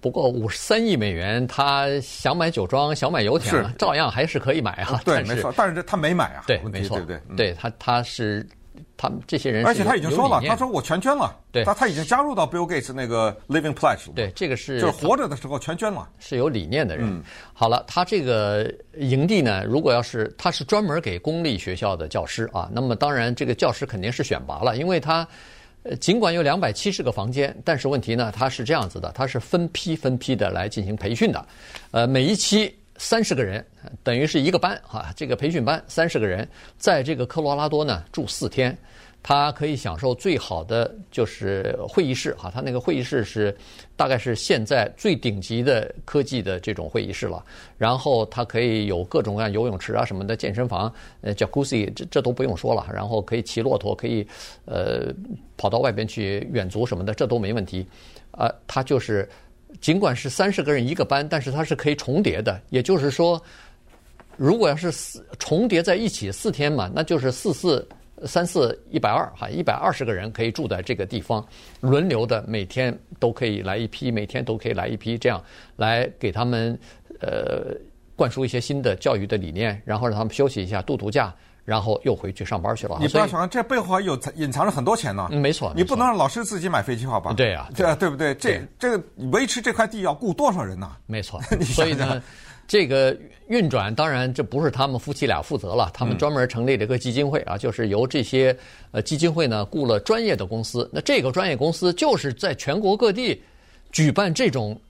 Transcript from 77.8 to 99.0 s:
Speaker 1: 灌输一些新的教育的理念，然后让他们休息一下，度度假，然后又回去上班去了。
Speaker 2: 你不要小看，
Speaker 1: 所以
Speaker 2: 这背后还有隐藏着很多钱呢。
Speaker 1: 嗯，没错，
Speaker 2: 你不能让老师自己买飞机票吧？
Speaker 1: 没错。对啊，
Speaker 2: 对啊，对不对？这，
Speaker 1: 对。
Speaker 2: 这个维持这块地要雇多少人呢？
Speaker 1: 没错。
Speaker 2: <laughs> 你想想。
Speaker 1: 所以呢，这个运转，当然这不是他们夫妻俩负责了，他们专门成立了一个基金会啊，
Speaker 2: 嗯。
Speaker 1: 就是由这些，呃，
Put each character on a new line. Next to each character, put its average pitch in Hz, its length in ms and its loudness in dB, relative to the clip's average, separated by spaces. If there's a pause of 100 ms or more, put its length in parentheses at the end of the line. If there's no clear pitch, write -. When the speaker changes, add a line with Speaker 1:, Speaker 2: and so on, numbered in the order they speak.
Speaker 1:
灌 131 160 2
输 135 140 -2
一 - 20 -2
些 120 140 -2
新 139 200 -4
的 113 140 2
教 127 220 2
育 98 100 -4
的 107 80 0
理 90 160 -4
念， 104 320 -2
然 107 160 -2
后 123 80 0
让 107 100 0
他 110 60 0
们 110 100 -4
休 139 140 4
息 113 160 -2
一 - 20 -4
下， 95 160 -2
度 139 140 -2
度 104 160 -4
假， 110 240 0 (300)
然 107 160 0
后 107 240 2
又 123 100 4
回 - 160 -6
去 98 140 -8
上 98 160 -2
班 107 120 0
去 - 140 -4
了。 82 140 -4
Speaker 2:
你 147 80 2
不 - 80 4
要 208 100 6
小 175 100 -2
看， - 20 0
Speaker 1:
所 175 60 0
以 180 40 -4
Speaker 2:
这 240 180 0
背 262 100 0
后 185 160 0
还 190 120 2
有 151 120 0 (180)
隐 151 140 -2
藏 135 140 0
着 202 80 2
很 135 140 -2
多 208 100 4
钱 139 180 -2
呢。 98 180 -2
Speaker 1:
嗯， 147 100 0
没 139 100 4
错， 101 240 -2
Speaker 2:
你 170 80 4
不 185 100 2
能 247 140 2
让 240 80 2
老 160 100 4
师 226 200 -2
自 190 160 -4
己 185 80 -2
买 139 120 2
飞 120 140 -2
机 117 100 -6
票 113 140 0
吧？ 82 120 -4
Speaker 1:
没 113 40 -2
错。 - 20 -4
对 117 160 4
啊， 69 220 -8
Speaker 2:
对 185 100 2
啊， 160 100 4
对 185 140 2
不 139 60 -6
对？ 143 200 0
这， 226 160 -2
Speaker 1:
对。 92 160 -2 (120)
Speaker 2:
这 240 180 2
个 165 60 -4 (300)
维 240 120 4
持 240 160 -4
这 233 120 0
块 226 120 4
地 220 160 -6
要 170 120 0
雇 180 200 -2
多 285 200 4
少 175 100 -2
人 92 160 -6
呢？ 92 160 -10 (120)
Speaker 1:
没 110 140 -4
错。 - 260 -8
Speaker 2:
<laughs> - 120 0
你 175 60 2
想 120 100 -2
想。 - 0 -
Speaker 1:
所 160 120 4
以 160 60 0
呢， 135 300 -2 (420)
这 196 220 4
个 131 280 4 (340)
运 214 200 4
转， 107 240 0
当 151 160 2
然 127 240 0
这 147 80 -2
不 131 220 0
是 143 80 4
他 135 160 0
们 131 100 -2
夫 143 160 -6
妻 143 140 0
俩 85 140 2
负 139 160 -4
责 98 180 -4
了， 107 180 2
他 123 120 -2
们 107 120 0
专 147 140 2
门 127 160 2
成 117 180 -2
立 131 120 4
了 104 80 2
一 - 20 -6
个 127 100 2
基 123 140 -4
金 139 180 2
会 151 120 0
啊， - 140 -4
Speaker 2:
嗯。 104 40 -4
Speaker 1:
就 123 120 -2
是 113 180 -2
由 107 180 2
这 131 160 0
些， 131 320 4 (360)
呃， - 100 -2